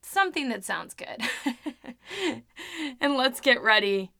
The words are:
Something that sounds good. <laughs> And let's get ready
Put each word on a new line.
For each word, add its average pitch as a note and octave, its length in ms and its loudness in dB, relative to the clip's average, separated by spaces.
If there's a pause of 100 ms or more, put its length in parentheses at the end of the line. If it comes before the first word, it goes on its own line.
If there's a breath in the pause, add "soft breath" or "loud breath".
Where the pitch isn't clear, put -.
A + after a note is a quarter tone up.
Something F4 460 0
that G#3+ 160 -4
sounds E3+ 300 -6
good. - 300 -10 (200)
<laughs> C4+ 1000 -6 (560 loud breath)
And C#4+ 160 2
let's C4 240 0
get A#3+ 200 6
ready G3+ 580 4